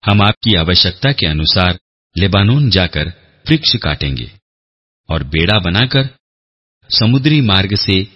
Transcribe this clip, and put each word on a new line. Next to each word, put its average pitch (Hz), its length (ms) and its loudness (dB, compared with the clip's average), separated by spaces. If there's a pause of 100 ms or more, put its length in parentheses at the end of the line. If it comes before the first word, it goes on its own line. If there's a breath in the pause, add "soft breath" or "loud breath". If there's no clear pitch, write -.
(100)
हम 101 120 4
आपकी 107 320 0
आवश्यकता 90 580 0
के 113 140 -2
अनुसार 85 520 0 (400)
लेबानोन 101 520 2
जाकर 85 420 -2 (360)
वृक्ष 156 280 0
काटेंगे 69 560 -4 (800)
और 78 140 -4
बेड़ा 82 340 0
बनाकर 123 500 0 (800)
समुद्री 135 520 2
मार्ग 98 360 0
से 95 400 0